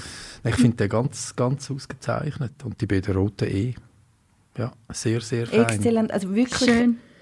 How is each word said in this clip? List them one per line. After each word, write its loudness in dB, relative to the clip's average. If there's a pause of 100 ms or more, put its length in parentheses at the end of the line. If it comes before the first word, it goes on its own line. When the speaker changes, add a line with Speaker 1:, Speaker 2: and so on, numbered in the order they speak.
(440)
Speaker 1:
Nein, 0
ich 2
finde 6
den 2
ganz, -2
ganz -2
ausgezeichnet. -6 (100)
Und -8
die 0
beiden 0
roten 0
eh. -2 (840)
Ja, -4 (200)
sehr, -2
sehr -4
fein. 4
Speaker 2:
Exzellent, 2
also -2
wirklich 2
Speaker 3:
Schön, 4 (220)